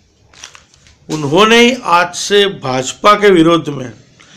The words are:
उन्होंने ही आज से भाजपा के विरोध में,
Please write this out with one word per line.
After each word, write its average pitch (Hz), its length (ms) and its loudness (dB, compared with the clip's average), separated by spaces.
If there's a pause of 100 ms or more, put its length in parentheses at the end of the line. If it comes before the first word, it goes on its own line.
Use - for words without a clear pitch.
(1120)
उन्होंने 165 500 0
ही 240 140 2 (100)
आज 175 300 -2
से 202 320 0
भाजपा 135 680 -2
के 202 160 2
विरोध 165 380 2
में, 131 240 -10 (440)